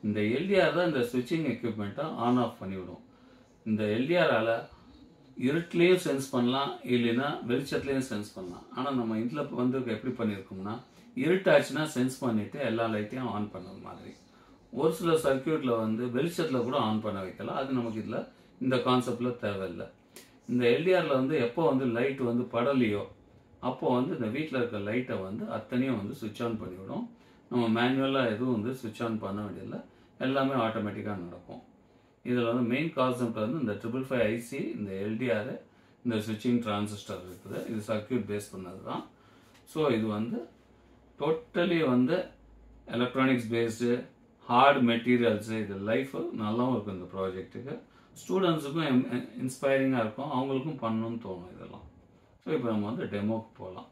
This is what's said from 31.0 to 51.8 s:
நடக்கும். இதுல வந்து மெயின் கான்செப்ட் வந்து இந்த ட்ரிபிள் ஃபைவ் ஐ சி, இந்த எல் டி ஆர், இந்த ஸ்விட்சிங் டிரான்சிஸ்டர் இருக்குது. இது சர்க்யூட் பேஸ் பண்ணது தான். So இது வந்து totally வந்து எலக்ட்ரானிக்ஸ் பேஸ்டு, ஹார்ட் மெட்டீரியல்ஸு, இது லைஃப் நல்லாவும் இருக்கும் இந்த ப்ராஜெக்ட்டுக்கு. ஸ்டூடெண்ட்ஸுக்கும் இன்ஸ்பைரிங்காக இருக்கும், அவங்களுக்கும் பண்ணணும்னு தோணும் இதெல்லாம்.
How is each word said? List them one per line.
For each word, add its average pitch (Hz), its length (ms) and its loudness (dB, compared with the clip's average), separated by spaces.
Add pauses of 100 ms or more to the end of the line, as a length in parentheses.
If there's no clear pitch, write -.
நடக்கும். 87 360 -14 (680)
இதுல 123 220 2
வந்து 123 120 2 (100)
மெயின் 156 260 0
கான்செப்ட் 117 440 0
வந்து 135 200 -2
இந்த 107 180 0
ட்ரிபிள் 127 280 -6
ஃபைவ் 123 200 2
ஐ 117 80 -2 (120)
சி, 139 120 -6 (160)
இந்த 101 140 -6 (160)
எல் 113 160 -4
டி 127 40 0 (100)
ஆர், 104 140 -4 (540)
இந்த 113 220 0
ஸ்விட்சிங் 117 400 0
டிரான்சிஸ்டர் 104 580 -4
இருக்குது. - 340 -10 (120)
இது 110 180 -4
சர்க்யூட் 110 420 -2
பேஸ் 101 220 -6
பண்ணது 92 360 -12
தான். - 140 -6 (720)
So 156 240 2
இது 110 100 0 (100)
வந்து 120 220 -2 (840)
totally 165 580 2 (140)
வந்து 127 220 4 (800)
எலக்ட்ரானிக்ஸ் 123 580 2
பேஸ்டு, 117 360 2 (600)
ஹார்ட் 135 280 8 (120)
மெட்டீரியல்ஸு, 113 640 4 (100)
இது 98 100 -6 (160)
லைஃப் - 240 0 (300)
நல்லாவும் 120 300 2
இருக்கும் 101 240 -4
இந்த 90 180 -12
ப்ராஜெக்ட்டுக்கு. 95 580 -6 (480)
ஸ்டூடெண்ட்ஸுக்கும் 151 840 2 (380)
இன்ஸ்பைரிங்காக 135 640 2
இருக்கும், 135 320 -6
அவங்களுக்கும் 135 480 -2
பண்ணணும்னு 113 420 -2
தோணும் 90 300 -10
இதெல்லாம். - 280 -16 (580)